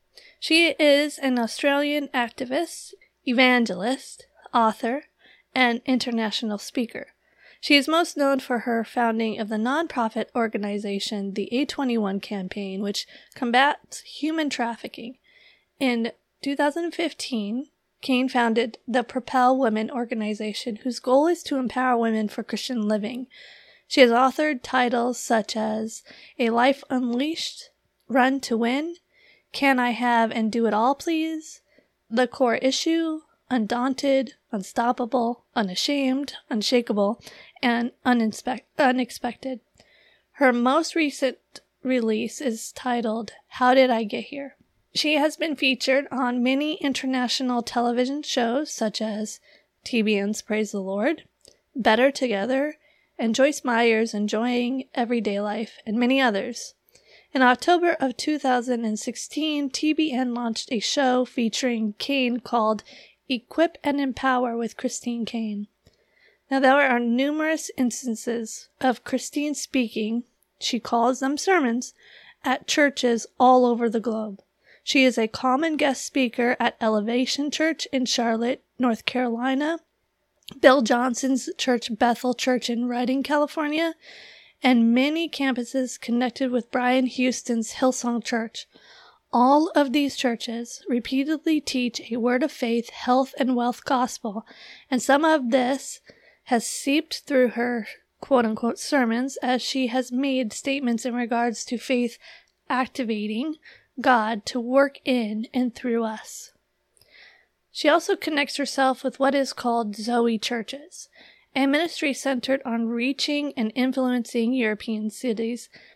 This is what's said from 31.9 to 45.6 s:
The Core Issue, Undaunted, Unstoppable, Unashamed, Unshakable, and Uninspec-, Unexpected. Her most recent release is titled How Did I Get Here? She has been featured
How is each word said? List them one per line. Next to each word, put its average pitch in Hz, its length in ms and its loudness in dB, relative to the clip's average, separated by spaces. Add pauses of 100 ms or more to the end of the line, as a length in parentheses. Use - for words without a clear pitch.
The 240 200 2
Core 247 280 2
Issue, 320 640 0 (280)
Undaunted, 262 840 0 (180)
Unstoppable, 233 920 -2 (100)
Unashamed, 262 800 0 (160)
Unshakable, 220 720 0 (420)
and 240 300 0 (120)
Uninspec-, 240 600 0 (140)
Unexpected. 254 840 -2 (720)
Her 262 200 4
most 254 420 2
recent 277 440 0 (440)
release 226 600 -2
is 226 300 -6
titled 233 600 -4 (160)
How 254 240 4
Did 262 160 8
I 226 160 0
Get 214 200 -6
Here? 277 320 -12 (380)
She 302 200 0
has 294 240 2
been 311 180 -2
featured 269 540 0